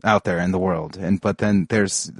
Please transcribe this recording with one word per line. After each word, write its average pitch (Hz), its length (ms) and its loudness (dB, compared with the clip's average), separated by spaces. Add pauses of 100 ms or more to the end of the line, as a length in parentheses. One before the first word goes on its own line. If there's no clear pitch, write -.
out 107 220 4
there 87 120 0
in 90 140 0
the 92 80 0
world, 82 380 -2
and, 95 220 0
but - 200 -2
then 101 300 2
there's, 104 500 0